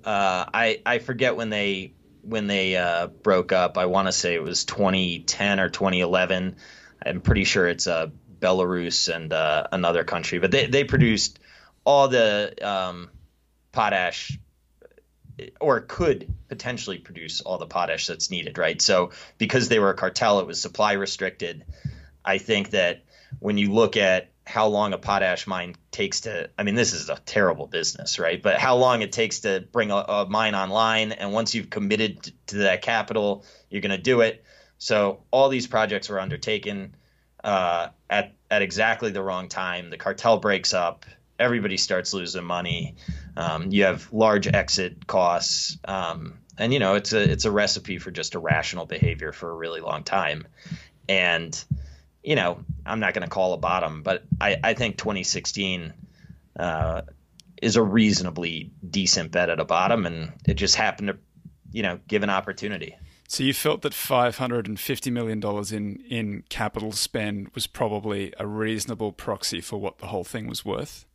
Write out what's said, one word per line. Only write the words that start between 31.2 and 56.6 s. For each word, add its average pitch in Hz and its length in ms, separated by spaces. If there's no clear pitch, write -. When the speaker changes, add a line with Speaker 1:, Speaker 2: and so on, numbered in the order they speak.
Speaker 1:
once 113 220
you've 110 160
committed 104 520
t-, - 100
to 98 100
that 95 240
capital, 107 600
you're 101 120
gonna 98 160
do 120 240
it. 113 220
So 104 520
all 135 180
these 131 180
projects 107 420
were 98 120
undertaken, 101 760
uh, 87 440
at, 101 240
at 104 120
exactly 107 480
the 95 120
wrong 92 260
time. 90 420
The 82 80
cartel 107 400
breaks 98 360
up, 87 320
everybody 113 360
starts 92 380
losing 87 300
money. 87 500
Um, 82 360
you 98 120
have 92 280
large 107 340
exit 95 600
costs, - 760
um, 85 540
and, 113 160
you 143 60
know, 98 160
it's 104 180
a, 107 80
it's 98 240
a 110 60
recipe 101 480
for 90 140
just 87 240
irrational 82 500
behavior 78 460
for 85 180
a 85 40
really 82 260
long 80 240
time. 78 420
And, 85 540
you 151 120
know, 87 300
I'm 110 160
not 92 140
gonna 92 140
call 92 240
a 82 60
bottom, 85 440
but 92 220
I, 101 240
I 110 100
think 113 220
twenty 101 260
sixteen, 90 720
uh, 82 440